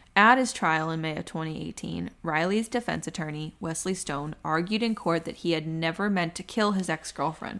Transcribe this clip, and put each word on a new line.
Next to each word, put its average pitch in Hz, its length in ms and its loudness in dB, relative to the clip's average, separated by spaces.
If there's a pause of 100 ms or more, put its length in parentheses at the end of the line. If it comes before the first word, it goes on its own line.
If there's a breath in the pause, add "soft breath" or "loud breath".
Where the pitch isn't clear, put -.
(180 soft breath)
At 220 200 10
his 254 160 2
trial 160 380 0
in 160 100 -2
May 160 160 -2
of 165 80 -6
twenty 160 420 -6
eighteen, 175 420 -6 (140)
Riley's 185 460 2
defense 170 360 -2
attorney, 156 540 -6
Wesley 175 340 -4
Stone, 151 420 -6 (100)
argued 175 360 0
in 226 140 2
court 165 300 0
that - 120 -8
he 170 140 0
had 156 160 0
never 165 420 0
meant 175 260 0
to 190 80 -8
kill 208 280 2
his 190 180 0
ex-girlfriend, - 720 -4